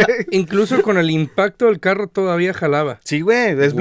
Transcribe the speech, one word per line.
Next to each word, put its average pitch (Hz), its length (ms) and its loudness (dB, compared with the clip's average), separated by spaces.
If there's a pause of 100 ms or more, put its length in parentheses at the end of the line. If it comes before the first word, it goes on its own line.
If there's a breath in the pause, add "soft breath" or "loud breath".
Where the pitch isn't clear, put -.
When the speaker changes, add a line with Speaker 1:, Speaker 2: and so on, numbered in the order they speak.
Speaker 1:
<laughs> 233 220 -2
Speaker 2:
incluso 202 520 0
con 202 160 2
el 165 100 2
impacto, 160 600 0
el 196 100 0
carro 196 300 -2
todavía 180 440 -2
jalaba. 147 520 -2
Speaker 1:
Sí, 147 160 -4
güey, 208 380 0
es 143 140 2
Speaker 2:
Wow. - 80 -4